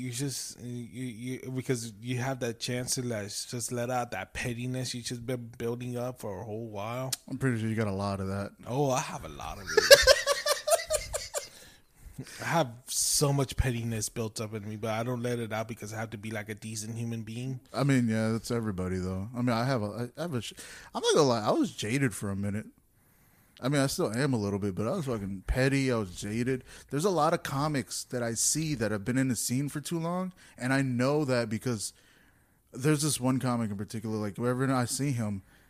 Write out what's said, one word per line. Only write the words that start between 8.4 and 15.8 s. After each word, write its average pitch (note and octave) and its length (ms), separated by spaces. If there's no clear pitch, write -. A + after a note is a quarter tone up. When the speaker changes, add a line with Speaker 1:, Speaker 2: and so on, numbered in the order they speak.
Speaker 1:
Oh, C3 240
I B2+ 100
have - 240
a D#2+ 40
lot D2 280
of - 60
it. - 200
<laughs> - 0
I A#2 40
have C#3 240
so - 480
much C#3 240
pettiness A#2 520
built A2+ 300
up G#2+ 140
in G#2 140
me, G#2+ 80
but A2 160
I A2 120
don't B2 200
let A#2+ 160
it A2+ 120
out A2 160
because G#2+ 240